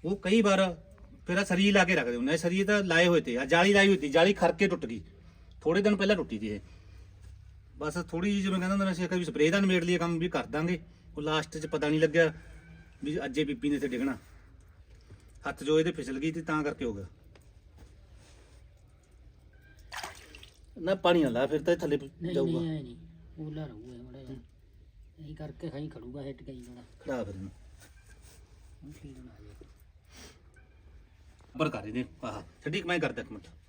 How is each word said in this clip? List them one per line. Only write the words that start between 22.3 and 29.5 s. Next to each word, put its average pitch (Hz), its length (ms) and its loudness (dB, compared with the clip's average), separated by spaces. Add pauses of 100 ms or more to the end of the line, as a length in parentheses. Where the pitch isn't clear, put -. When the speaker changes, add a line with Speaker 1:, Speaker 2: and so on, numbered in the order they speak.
Speaker 1:
ਜਾਊਗਾ। 170 260 0
Speaker 2:
ਨਹੀਂ, 160 180 -4
ਐਂ 143 40 -8
ਨਹੀਂ, 123 140 -16 (400)
ਪੋਲਾ 151 300 -10
ਰਹੂਗਾ 120 280 -16
ਇਹ 120 80 -16
ਮਾੜਾ 123 200 -18
ਜਿਹਾ। 131 160 -16 (800)
ਇਹੀ 151 160 -16
ਕਰਕੇ 156 360 -12
ਖਾਈ 147 180 -10
ਖੜੂਗਾ 123 340 -14
ਇਹ 135 120 -10
ਟਿਕਾਈ 127 340 -16
ਵਾਲਾ। 123 140 -20 (180)
Speaker 1:
ਖੜਾ 127 240 -6
ਫਿਰ 95 100 -12
ਇਹਨੂੰ। 95 160 -12 (1300)
Speaker 2:
ਹੁਣ 143 100 -18
ਕੀ 143 220 -20
ਬਣਾ 123 260 -20
ਲਿਆ? 104 120 -20 (2000)